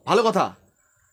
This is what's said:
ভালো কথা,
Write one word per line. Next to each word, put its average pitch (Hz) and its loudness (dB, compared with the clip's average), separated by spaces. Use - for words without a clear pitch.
ভালো 190 2
কথা, 180 0